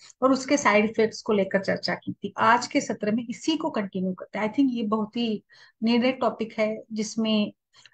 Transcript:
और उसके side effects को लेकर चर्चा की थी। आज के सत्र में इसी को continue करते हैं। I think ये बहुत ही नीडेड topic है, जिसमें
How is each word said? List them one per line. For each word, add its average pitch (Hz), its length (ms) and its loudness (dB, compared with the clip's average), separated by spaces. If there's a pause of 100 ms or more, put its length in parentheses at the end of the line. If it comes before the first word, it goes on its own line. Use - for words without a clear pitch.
(220)
और 262 100 6
उसके 285 240 2
side 214 280 4
effects 220 380 0
को 226 100 -2
लेकर 190 320 2
चर्चा 175 300 -2
की - 180 -8
थी। - 260 -12
आज 226 280 4
के 285 140 0
सत्र 208 320 -2
में 240 180 -2
इसी 320 260 -2
को 320 140 -4
continue 185 440 -4
करते - 240 -12
हैं। 214 140 -2
I - 40 -16
think 277 140 4
ये 233 120 -2
बहुत 214 340 -2
ही 226 280 -2 (380)
नीडेड 240 380 2
topic 226 380 -2
है, 220 240 -2 (100)
जिसमें 214 600 0 (420)